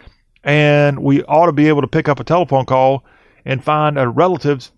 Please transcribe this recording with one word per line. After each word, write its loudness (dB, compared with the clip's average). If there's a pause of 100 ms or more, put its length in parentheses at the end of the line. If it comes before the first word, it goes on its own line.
(420)
And 2
we 0
ought 2
to 2
be 2
able 2
to -4
pick -2
up -2
a -12
telephone 0
call 0 (400)
and -6
find -2
a 0
relative -2